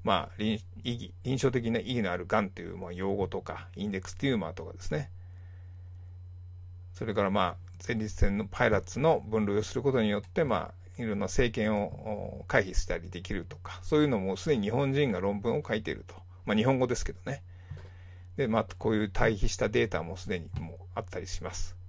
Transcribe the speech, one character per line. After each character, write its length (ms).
ま 280
あ、 60
臨-、 220
意 80
義、 200
臨 100
床 180
的 180
な 120
意 160
義 40
の 120
あ 40
る 80
が 140
ん 100
と 120
い 100
う、 60
ま 100
あ、 60
用 200
語 140
と 140
か、 340
イ 100
ン 60
デ 80
ッ 20
ク 80
ス 60
テ 120
ュ 80
ー 20
マ 140
ー 20
と 100
か 80
で 80
す 120
ね。 200
そ 120
れ 80
か 100
ら、 60
ま 320
あ、 60
前 120
立 180
腺 220
の 120
パ 180
イ 20
ラ 120
ッ 20
ツ 160
の 280
分 180
類 140
を 40
す 120
る 80
こ 80
と 100
に 80
よ 100
っ 20
て、 220
ま 280
あ、 40
い 40
ろ 100
ん 40
な 80
生 240
検 260
を、 640
お、 60
回 180
避 80
し 140
た 100
り 140
で 100
き 120
る 120
と 120
か、 260
そ 160
う 20
い 40
う 20
の 120
も 180
す 120
で 80
に 60
日 80
本 220
人 180
が 80
論 220
文 180
を 80
書 80
い 80
て 80
い 40
る 120
と。 80
ま 80
あ、 40
日 60
本 160
語 80
で 80
す 100
け 60
ど 80
ね。 140
で、 100
ま 120
あ、 60
こ 120
う 40
い 80
う 60
対 260
比 140
し 80
た 120
デ 180
ー 40
タ 100
も 160
す 100
で 120
に 100
も 140
う 20
あ 60
っ 40
た 140
り 80
し 160
ま 100
す。 220